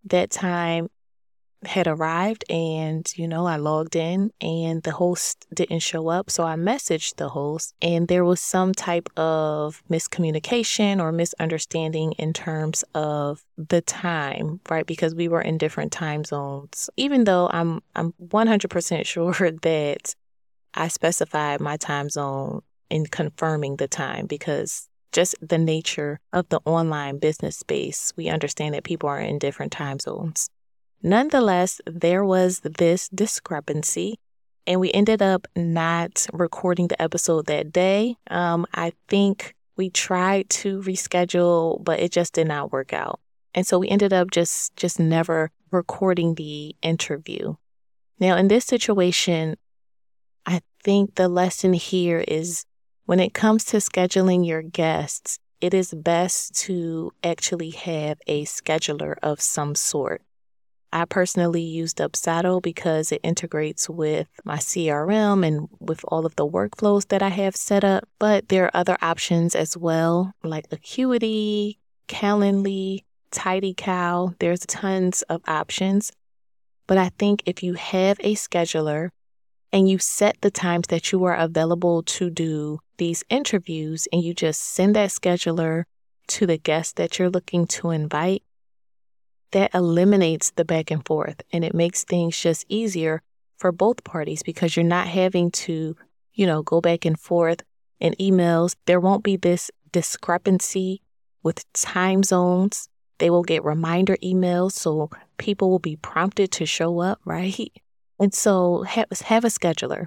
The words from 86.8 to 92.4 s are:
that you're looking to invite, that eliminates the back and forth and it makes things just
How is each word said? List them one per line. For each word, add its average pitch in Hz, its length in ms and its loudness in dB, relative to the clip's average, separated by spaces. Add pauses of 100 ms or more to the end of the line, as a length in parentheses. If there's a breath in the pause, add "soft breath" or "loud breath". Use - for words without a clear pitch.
that 170 240 -4
you're 180 120 4
looking 180 360 0
to - 260 -4
invite, 156 520 0 (1080)
that 196 240 2
eliminates 175 760 4
the 170 120 0
back 160 280 0
and 156 140 -2
forth 156 360 -2 (100)
and 165 140 0
it - 100 -2
makes 170 300 0
things 170 340 0
just 165 300 0